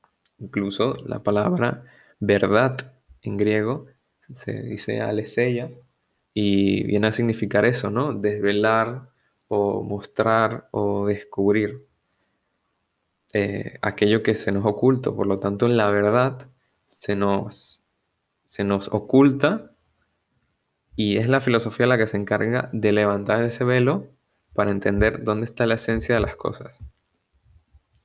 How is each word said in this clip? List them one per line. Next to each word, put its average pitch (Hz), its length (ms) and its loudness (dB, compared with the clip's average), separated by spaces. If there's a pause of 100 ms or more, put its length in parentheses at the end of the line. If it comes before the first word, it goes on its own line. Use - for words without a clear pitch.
(400)
Incluso 104 560 -2 (100)
la - 160 -8
palabra 120 640 0 (340)
verdad 104 580 2 (440)
en 101 160 -8
griego 107 480 0 (480)
se - 200 -10 (100)
dice 113 380 -6
aletheia 117 680 -2 (640)
y 98 520 2
viene 101 200 2
a 110 60 2
significar 110 540 0
eso, 120 260 0
¿no? 131 240 -2
Desvelar 104 960 0 (380)
o 101 340 0
mostrar 110 880 0
o 101 340 0
descubrir, 104 800 0 (1500)
eh, 101 500 -4
aquello 104 400 2
que 110 100 2
se - 180 -4
nos 98 140 -2
oculta. 127 460 2
Por 98 160 -2
lo 95 100 0
tanto, 101 300 -2
la 113 240 2
verdad 120 560 2 (400)
se - 280 -8
nos, 98 680 -4 (640)
se - 180 -6
nos 98 240 -2
oculta 139 840 2 (1300)
y 104 160 0
es 113 140 0
la 135 100 2
filosofía 117 480 0
la 123 100 4
que 110 100 2
se 104 100 -4
encarga 110 560 -2
de 107 180 2
levantar 104 540 2
ese 120 180 -4
velo 123 440 2 (460)
para 104 160 0
entender 101 540 0
dónde 110 220 -2
está 117 200 -2
la 113 100 2
esencia 113 400 -2
de 113 40 2
las 101 160 -2
cosas. - 420 -10 (1300)